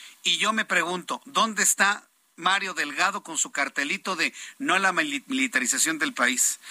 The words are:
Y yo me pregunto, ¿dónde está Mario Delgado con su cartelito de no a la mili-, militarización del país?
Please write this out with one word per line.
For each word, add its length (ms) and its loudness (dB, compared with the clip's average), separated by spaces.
Y 140 2
yo 160 2
me 140 0
pregunto, 580 -2
¿dónde 380 0
está 440 2
Mario 380 0
Delgado 480 -2
con 160 -6
su 120 0
cartelito 640 -2
de 180 -2
no 160 0
a 40 4
la 140 2
mili-, 340 -2
militarización 720 0
del 140 -2
país? 480 0